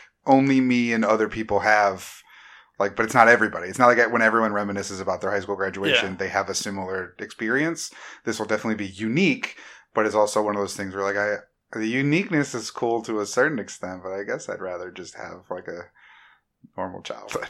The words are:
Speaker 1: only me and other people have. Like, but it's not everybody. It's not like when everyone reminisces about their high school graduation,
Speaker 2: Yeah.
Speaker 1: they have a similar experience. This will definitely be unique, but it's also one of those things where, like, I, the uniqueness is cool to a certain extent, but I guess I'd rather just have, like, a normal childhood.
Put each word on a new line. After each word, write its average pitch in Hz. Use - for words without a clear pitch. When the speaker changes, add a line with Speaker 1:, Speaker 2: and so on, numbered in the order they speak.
Speaker 1:
only 135
me 120
and 113
other 107
people 110
have. 101
Like, 101
but 113
it's 110
not 117
everybody. 107
It's 95
not 120
like 117
when 117
everyone 110
reminisces 101
about 92
their 98
high 101
school 98
graduation, 98
Speaker 2:
Yeah. 92
Speaker 1:
they 95
have 98
a 95
similar 95
experience. 127
This 113
will 107
definitely 107
be 98
unique, 117
but 110
it's 104
also 107
one 104
of 101
those 98
things 95
where, 98
like, 98
I, -
the 110
uniqueness 143
is 113
cool 117
to 110
a 101
certain 131
extent, 92
but 95
I 98
guess 117
I'd 95
rather 90
just 90
have, 87
like, 92
a 85
normal 92
childhood. -